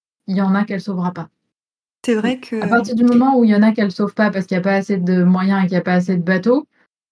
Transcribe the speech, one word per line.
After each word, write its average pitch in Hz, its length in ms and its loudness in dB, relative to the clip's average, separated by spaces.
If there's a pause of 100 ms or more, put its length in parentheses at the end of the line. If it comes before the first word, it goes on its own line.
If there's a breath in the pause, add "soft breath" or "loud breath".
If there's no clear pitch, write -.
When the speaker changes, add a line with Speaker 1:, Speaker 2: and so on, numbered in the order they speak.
(260)
Speaker 1:
il 190 100 -4
y 196 60 0
en 190 120 0
a 202 100 0
qu'elle 202 160 -6
sauvera 180 320 -4
pas. 170 160 -14 (760)
Speaker 2:
C'est 240 120 0
vrai 240 220 -2
que 233 220 -8
Speaker 1:
À 208 60 -4
partir 233 280 0
du 233 100 2
moment 247 340 4
où 240 60 4
il 214 60 4
y 214 40 4
en 208 80 4
a 220 100 4
qu'elle 208 180 -2
sauve 196 220 -4
pas 208 180 0
parce 190 140 -4
qu'il 190 120 -4
y - 20 0
a 175 40 -2
pas 196 120 0
assez 196 240 -2
de 180 260 0
moyens 185 360 2
et 185 80 0
qu'il 185 60 -4
y 180 40 0
a - 20 0
pas 180 140 0
assez 180 240 0
de 175 40 0
bateaux, 190 440 0 (460)